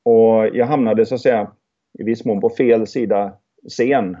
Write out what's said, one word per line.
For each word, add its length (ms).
Och 500
jag 120
hamnade, 400
så 100
att 60
säga, 300
i 40
viss 220
mån 160
på 80
fel 380
sida 460
scen, 500